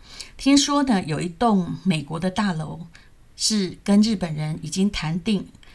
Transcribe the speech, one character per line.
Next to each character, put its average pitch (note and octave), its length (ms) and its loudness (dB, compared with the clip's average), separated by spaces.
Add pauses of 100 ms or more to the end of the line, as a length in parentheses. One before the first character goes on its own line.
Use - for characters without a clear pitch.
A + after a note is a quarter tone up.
(360)
听 C#4 220 4
说 C#4+ 240 2
呢， A3 220 2
有 D3+ 160 -4
一 E3+ 80 -4
栋 F3 560 0
美 D#3+ 180 0
国 D#3+ 180 -8
的 F#3 100 -2
大 G3+ 220 0
楼 D#3+ 340 -8 (500)
是 G3 460 -2
跟 G3+ 200 6
日 A3 120 2
本 F3 200 -4
人 D#3 280 -4
已 D#3 60 -8
经 F#3+ 220 0
谈 D#3+ 300 -2
定 G3 280 0 (260)